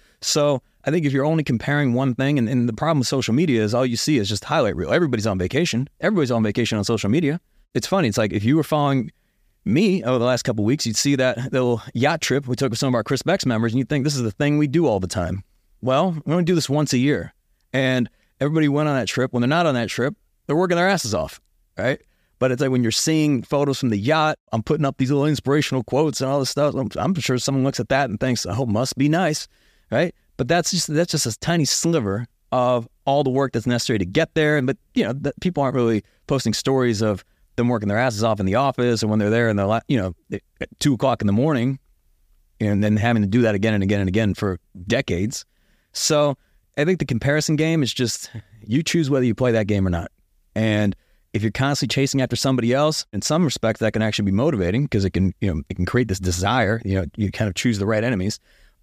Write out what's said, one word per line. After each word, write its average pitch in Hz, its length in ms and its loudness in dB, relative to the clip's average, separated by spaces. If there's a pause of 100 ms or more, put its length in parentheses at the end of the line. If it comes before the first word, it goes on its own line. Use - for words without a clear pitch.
(200)
So 147 400 0 (240)
I 139 60 -2
think 156 160 2
if 135 60 0
you're 135 120 2
only 160 200 2
comparing 143 500 0
one 127 200 0
thing, 139 240 0
and, 113 100 0
and 123 200 0
the 117 40 -2
problem 151 260 0
with 123 100 0
social 127 240 0
media 127 300 2
is 104 100 0
all 123 140 2
you 117 100 -2
see 151 220 0
is 98 100 0
just 104 160 -4
highlight 123 320 0
reel. 82 160 -2
Everybody's 127 340 2
on 95 120 0
vacation. 127 500 -2 (120)
Everybody's 165 300 0
on 117 120 2
vacation 110 340 0
on 101 80 0
social 110 240 0
media. 151 320 0 (320)
It's - 140 -4
funny. 185 220 0
It's 101 100 -2
like 110 140 0
if 104 100 -2
you 131 140 4
were 156 80 2
following 139 480 0 (520)
me 175 380 2
over 127 160 0
the 113 60 0
last 123 180 0
couple 110 220 -2
of - 20 2
weeks, 135 200 0
you'd 110 100 -4
see 143 200 2
that 127 360 -2
little 123 280 0 (140)
yacht 147 260 0
trip 135 280 -2
we 120 80 -2
took 135 140 0
with 113 100 -4
some 139 80 0
of 127 60 0
our 113 100 0
Chris 135 180 -2
Beck's 156 240 0
members, 113 260 0
and 123 60 0
you'd 131 100 -2
think, 143 140 -2
"This 143 140 -2
is 127 60 -2
the 110 100 -2
thing 147 260 0
we 151 80 2
do 151 200 0
all 107 120 2
the 92 80 -4
time." 90 380 -4 (360)
Well, 151 440 0
we 147 80 -2
only 175 120 2
do 175 120 2
this 156 120 -2
once 147 240 0
a 127 60 2
year. 127 340 0 (400)
And 127 380 0 (300)
everybody 151 280 2
went 147 200 0
on 143 80 0
that 117 100 -2
trip. 127 260 -2
When 120 80 0
they're 120 80 2
not 170 180 2
on 143 80 2
that 117 140 -2
trip, 135 280 -2 (300)
they're 143 100 0
working 175 200 2
their 175 120 2
asses 123 260 -2
off, 78 260 -4 (380)
right? 123 220 -2 (400)
But 131 100 2
it's 123 100 -2
like 135 100 0
when 127 120 2
you're 113 80 2
seeing 151 520 2
photos 143 360 0
from 127 120 0
the 104 80 0
yacht, 151 380 0 (140)
I'm 113 120 -2
putting 151 220 0
up 135 140 -2
these 131 120 0
little 143 160 2
inspirational 139 580 0
quotes 143 360 0
and 131 80 -2
all 139 120 0
this 131 100 -2
stuff. 139 240 0
I'm, 127 220 -4
I'm 127 180 0
sure 127 240 -2
someone 135 240 0
looks 135 160 -2
at 113 120 -4
that 135 200 0
and 107 80 -6
thinks, 127 280 -2
"Oh, 110 200 -2
must 117 320 -2
be 139 100 2
nice," 156 380 0 (460)
right? 160 200 0 (260)
But 123 100 -2
that's 170 240 0
just, 165 200 -4
that's 165 200 0
just 147 140 0
a 110 120 -6
tiny 160 280 0
sliver 120 600 0 (240)
of 123 380 0 (160)
all 139 180 2
the 135 80 0
work 135 220 0
that's 113 140 -2
necessary 117 340 0
to 95 60 -2
get 143 280 0
there. 151 220 2
And, 131 100 0
but, 135 120 -2 (160)
you 233 100 2
know, 110 80 -2
that 139 280 -6
people 175 220 -2
aren't 135 140 0
really 113 260 2 (240)
posting 123 280 0
stories 123 480 0
of 104 200 0 (340)
them 120 120 0
working 107 200 -2
their 101 100 0
asses 117 260 0
off 110 160 0
in 95 60 0
the 95 80 0
office 123 480 0
or 110 60 0
when 107 100 2
they're 104 100 2
there 117 220 2
in 104 60 0
the 98 100 0
la-, 110 200 0
you 131 120 0
know, 95 160 -4 (180)
at - 360 -10 (100)
two 143 160 2
o'clock 120 260 0
in 107 60 0
the 101 60 2
morning 135 460 0 (800)
and 104 240 2
then 107 140 2
having 113 240 2
to 101 80 2
do 117 140 4
that 110 120 4
again 107 200 0
and 101 80 0
again 101 180 0
and 95 80 0
again 104 240 2
for 92 260 -4 (280)
decades. 107 580 -2 (480)
So 147 460 0 (400)
I 147 80 2
think 180 140 2
the 147 40 -2
comparison 143 520 0
game 160 260 2
is 117 100 -2
just, - 380 -4 (340)
you 135 180 0
choose 160 280 0
whether 131 160 2
you 110 80 2
play 127 180 2
that 110 140 2
game 98 200 2
or 92 40 2
not. 85 200 -4 (440)
And 107 420 0 (380)
if 104 80 -2
you're 107 100 0
constantly 131 400 -2
chasing 135 300 0
after - 140 -2
somebody 123 360 0
else, 151 400 0
in 101 80 -4
some 165 240 0
respects, 113 360 0
that 110 120 0
can 107 80 0
actually 107 240 0
be 98 80 2
motivating 113 560 2
'cause 101 160 0
it 92 60 0
can, 90 300 0
you 98 120 0
know, 80 160 -4
it 95 60 -8
can 90 100 -2
create 120 240 0
this 92 120 -2
desire, 101 640 0
you 98 100 -2
know, 92 100 0 (120)
you 101 140 0
kind 110 180 -2
of 90 60 -4
choose 117 240 0
the 98 80 -2
right 107 160 0
enemies. 110 380 -2 (420)